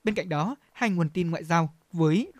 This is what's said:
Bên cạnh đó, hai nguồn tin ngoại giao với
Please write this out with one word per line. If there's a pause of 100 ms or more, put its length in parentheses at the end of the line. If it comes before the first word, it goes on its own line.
Bên
cạnh
đó, (160)
hai
nguồn
tin
ngoại
giao (180)
với